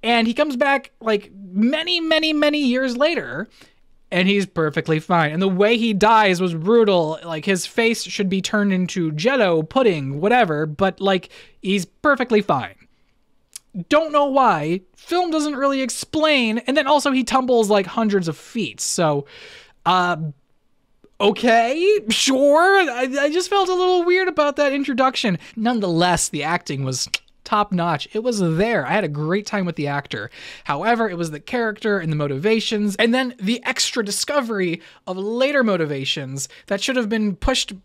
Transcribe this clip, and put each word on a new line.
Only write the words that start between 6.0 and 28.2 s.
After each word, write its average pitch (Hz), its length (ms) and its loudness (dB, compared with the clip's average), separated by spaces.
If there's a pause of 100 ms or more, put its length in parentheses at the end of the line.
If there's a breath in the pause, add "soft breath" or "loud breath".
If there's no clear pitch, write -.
was 180 140 0
brutal. 175 720 2
Like, 160 200 -8
his 196 220 0
face 226 380 0
should 190 240 -4
be 190 120 0
turned 202 320 0
into 180 400 -2
Jell-O 180 520 2
pudding, 156 560 0
whatever, 185 440 2
but, 180 360 -2
like, 190 300 0 (300 loud breath)
he's 190 260 -2
perfectly 247 540 0
fine. 127 360 -4 (1120)
Don't 302 240 2
know 285 140 2
why. 190 560 2 (120)
Film 349 380 -2
doesn't 302 240 -2
really 277 240 0
explain. 262 760 0
And 262 180 -2
then 285 100 0
also 285 240 2
he 262 140 0
tumbles, 247 440 2
like, 202 180 2
hundreds 202 420 -2
of 156 80 -6
feet. 165 440 -8
So, 147 460 -2 (600 loud breath)
uh, 180 320 2 (1000)
okay, 240 800 2 (100)
sure. 294 800 4
I, 247 180 -2 (120)
I 294 100 2
just 349 200 -2
felt 392 180 2
a 370 60 0
little 359 300 2
weird 370 240 2
about 294 280 0
that 285 160 0
introduction. 262 680 0 (180 loud breath)
Nonetheless, 180 720 0
the 143 160 -6
acting 147 400 -4
was 131 240 -6 (360)
top 208 260 0
notch. 170 420 -2
It 220 120 -4